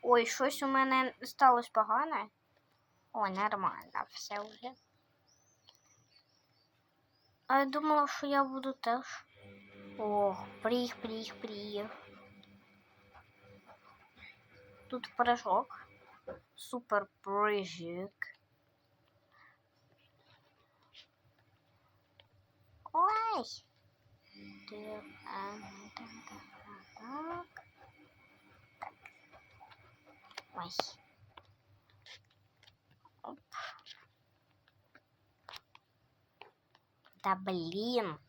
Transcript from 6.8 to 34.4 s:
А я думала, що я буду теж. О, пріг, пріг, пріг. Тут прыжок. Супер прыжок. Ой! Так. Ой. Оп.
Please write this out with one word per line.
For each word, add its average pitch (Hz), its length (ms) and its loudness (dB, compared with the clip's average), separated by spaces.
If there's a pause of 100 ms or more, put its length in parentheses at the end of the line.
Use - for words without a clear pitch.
А 269 120 6
я 277 60 6
думала, 294 440 4
що - 180 -4
я 277 180 4
буду 262 280 -4
теж. - 540 -4 (720)
О, 208 380 4 (260)
пріг, 240 340 2
пріг, 220 440 -6
пріг. 208 460 -6 (3000)
Тут - 280 -8
прыжок. 240 720 2 (680)
Супер 208 500 0 (160)
прыжок. 190 880 0 (4000)
Ой! 415 760 2 (1000)
Так. 208 80 -12 (4000)
Ой. 180 160 -8 (2500)
Оп. - 160 -14 (3750)